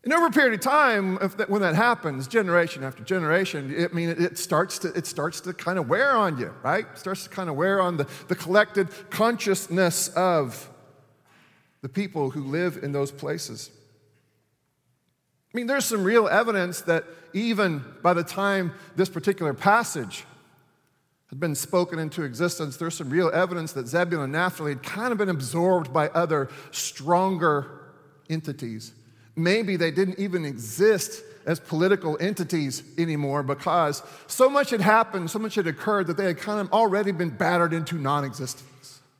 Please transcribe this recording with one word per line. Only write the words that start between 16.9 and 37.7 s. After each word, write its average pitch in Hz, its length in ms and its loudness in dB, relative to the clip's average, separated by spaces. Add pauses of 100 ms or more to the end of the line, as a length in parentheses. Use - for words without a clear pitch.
even 196 500 0 (180)
by 175 120 4
the 170 100 0
time 196 480 -2 (240)
this 185 140 2
particular 175 440 -2
passage 175 720 0 (1040)
had 135 120 -10
been 160 120 -2
spoken 175 460 -2
into 156 240 -6
existence, 147 540 -4
there's 165 180 -6
some 143 140 -8
real 170 240 2
evidence 175 400 0
that 123 160 -6
Zebulun 170 340 0
and 135 80 -4
Naphtali 165 400 -2
had 127 120 -8
kind 240 280 -4
of 220 60 0
been 196 100 0
absorbed 165 640 0
by 151 160 2
other 151 400 0 (240)
stronger 170 1120 0 (480)
entities. 123 640 -8 (440)
Maybe 190 380 2
they 165 160 0
didn't 180 260 0
even 185 280 -4
exist 139 800 0 (220)
as 160 140 -2
political 175 600 0
entities 160 600 -2 (160)
anymore 147 460 -2
because 151 580 0 (240)
so 262 240 4
much 277 220 2
had 220 100 0
happened, 208 480 4
so 214 80 -6
much 214 180 -4
had 190 120 2
occurred 190 400 0
that 170 100 -2
they 196 80 0
had 175 140 0
kind 208 200 -4
of 190 140 -2
already 202 380 4
been 170 180 -2
battered 170 420 2